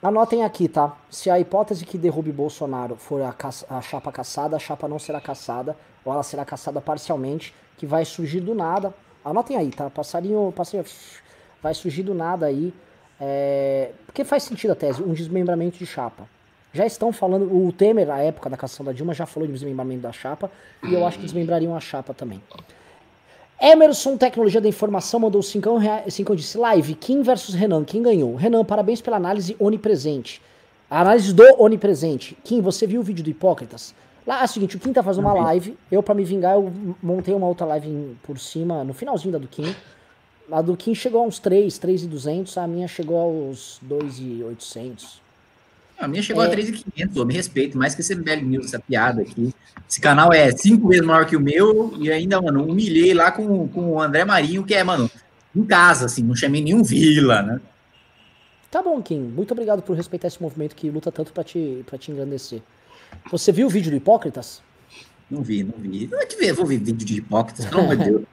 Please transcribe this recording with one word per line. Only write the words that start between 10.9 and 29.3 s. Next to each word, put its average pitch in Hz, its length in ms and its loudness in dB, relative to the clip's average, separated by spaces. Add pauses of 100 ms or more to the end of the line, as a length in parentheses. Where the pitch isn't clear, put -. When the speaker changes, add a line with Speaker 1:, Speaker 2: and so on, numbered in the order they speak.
Speaker 1:
vai 156 100 -4
surgir 160 300 -6
do 190 100 -6
nada 170 320 -4
aí. 151 300 -4 (500)
É, 139 680 -2 (120)
porque - 200 -6
faz 277 180 0
sentido 208 300 -4
a - 20 2
tese, 139 260 -4
um 180 120 -4
desmembramento 170 680 -4
de 180 80 -12
chapa. 117 420 -12 (440)
Já 175 120 0
estão 226 280 -2
falando, 196 320 0
o 180 260 2
Temer, 196 380 2
na 139 100 -4
época 147 320 -2
da 131 60 -10
cassação 139 280 -12
da 135 60 -6
Dilma, 151 240 -6
já 160 120 -8
falou 156 200 -6
de 147 60 -6
desmembramento 131 480 -8
da 120 100 -10
chapa, 151 400 -10 (320)
e 180 100 -4
eu 175 140 2
acho 175 120 -6
que - 60 -14
desmembrariam 165 520 -4
a - 20 -8
chapa 135 340 -12
também. 107 300 -12 (1200)
Emerson, 302 560 8
Tecnologia 226 440 2
da 208 80 2
Informação, 208 520 -2
mandou 202 200 2
cincão 208 380 -2
rea-, 214 320 -2
cincão 202 240 -2
e 170 40 -2
disse, 156 200 -8
"Live, 180 360 2
Kim 269 280 -2
versus 214 320 0
Renan, 175 300 2
quem 214 180 -4
ganhou?" 165 320 2
Renan, 220 300 2
parabéns 208 360 0
pela 233 160 -2
análise 190 400 -2